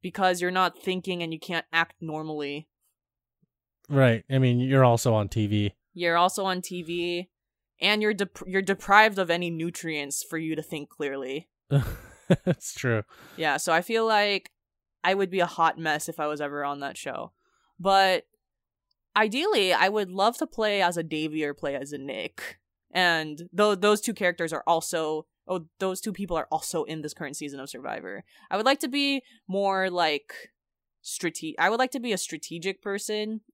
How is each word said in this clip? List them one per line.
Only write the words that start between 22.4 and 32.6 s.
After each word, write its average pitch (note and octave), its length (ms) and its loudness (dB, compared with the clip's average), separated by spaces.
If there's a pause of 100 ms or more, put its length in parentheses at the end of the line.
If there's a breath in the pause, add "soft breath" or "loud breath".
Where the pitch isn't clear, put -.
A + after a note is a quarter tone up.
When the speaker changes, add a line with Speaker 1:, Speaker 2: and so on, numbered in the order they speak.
Speaker 1:
And E3 600 0
tho-, G#3 240 4
those G#3 240 4
two A3 140 -4
characters E3+ 400 -2
are - 120 -6
also, D#3+ 600 0 (240)
oh, F3 160 -4 (140)
those F#3 200 -2
two G#3+ 140 -6
people F3 240 -6
are C#3+ 120 -4
also D#3 360 -4
in D#3+ 160 -8
this D3 120 -8
current D3 220 -12
season C#3+ 240 -10
of C3+ 100 -12
Survivor. A#2+ 540 -10 (260 soft breath)
I - 60 -2
would G#3+ 100 0
like C4+ 140 4
to D#4 80 -6
be C#4 360 -2 (260 soft breath)
more, F#3+ 400 0
like, E3 440 0 (680)
strate-, - 580 -6
I F3+ 100 4
would A#3 100 0
like B3+ 120 2
to C4+ 80 -6
be A#3 140 -2
a F3+ 40 -2
strategic E3+ 640 -8